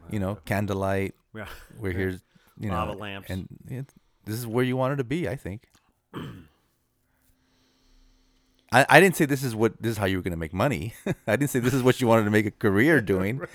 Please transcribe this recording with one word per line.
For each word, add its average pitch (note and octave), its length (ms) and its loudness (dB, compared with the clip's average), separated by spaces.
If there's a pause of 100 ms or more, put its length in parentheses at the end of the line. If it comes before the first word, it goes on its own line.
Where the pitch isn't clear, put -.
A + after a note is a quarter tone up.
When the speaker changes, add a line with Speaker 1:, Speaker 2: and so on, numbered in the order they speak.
(120)
Speaker 1:
you G#2+ 80 -4
know, F#2+ 120 -2
Speaker 2:
uh, G#2+ 120 -10
Speaker 1:
candlelight. G2 720 -2 (180)
Speaker 2:
Yeah. G#2+ 140 -14 (320)
Speaker 1:
We're G2 100 -4
Speaker 2:
Yeah. F2 80 -4
Speaker 1:
here, F#2 220 -4 (400)
you G#2+ 80 -6
know. G#2 80 -2
Speaker 2:
Lava G#2+ 160 -4
lamps. G2 360 -12
Speaker 1:
And F#2 200 -8 (180)
it, C3 260 -12 (320)
this G#2+ 140 -8
is A#2+ 80 -10
where A#2 180 0
you B2+ 120 0
wanted C3 220 -2
to C3 60 -4
be, C#3 240 -4
I G2+ 60 -4
think. G2 340 -12 (460)
<clears throat> - 80 -12 (2500)
I, C3 180 6
I D3 120 8
didn't F#3 160 6
say E3+ 80 2
this C3+ 180 -2
is A#2 140 -4
what, G#2+ 240 0
this A2+ 120 -2
is G#2 40 -6
how G2+ 80 -2
you F#2+ 140 2
were F2+ 40 -4
gonna E2+ 140 -4
make E2 160 -6
money. G2+ 400 -2 (180)
<laughs> - 160 -8
I A2 100 2
didn't C#3 120 -2
say C3 100 -2
this B2 140 0
is C3 100 2
what B2+ 200 4
you B2 40 2
wanted A2+ 180 6
to G#2 60 0
make G#2+ 140 4
a G#2 60 -2
career A#2 500 4
Speaker 2:
<laughs> - 0 -
Speaker 1:
doing. G2 380 0
Speaker 2:
Right. F3 160 -12